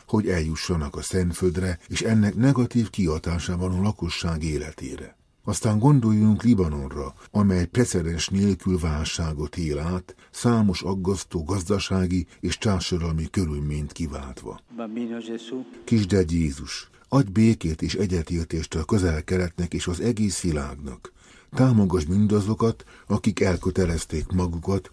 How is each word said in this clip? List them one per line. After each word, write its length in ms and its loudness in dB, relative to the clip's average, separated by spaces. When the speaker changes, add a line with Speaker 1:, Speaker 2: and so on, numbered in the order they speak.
Speaker 1:
hogy 220 2
eljussanak 680 -2
a 60 -8
Szentföldre, 760 0
és 140 -4
ennek 320 4
negatív 560 2
kihatása 680 -2
van 160 -2
a 100 0
lakosság 600 -2
életére. 720 -8
Aztán 340 0
gondoljunk 640 4
Libanonra, 720 0
amely 360 4
precedens 640 0
nélkül 500 2
válságot 760 -4
él 220 -2
át, 360 -6
számos 520 2
aggasztó 640 -4
gazdasági 800 0
és 180 -4
társadalmi 720 -2
körülményt 600 -2
kiváltva. 680 -10
Speaker 2:
Bambino 420 -8
Gesù. 460 -10
Speaker 1:
Kisded 460 2
Jézus, 600 -2
adj 220 2
békét 520 2
és 120 -2
egyetértést 800 -2
a 100 -2
Közel-Keletnek 920 0
és 120 -4
az 140 -4
egész 400 0
világnak. 720 -6
Támogass 500 4
mindazokat, 800 2
akik 340 0
elkötelezték 840 0
magukat, 680 -2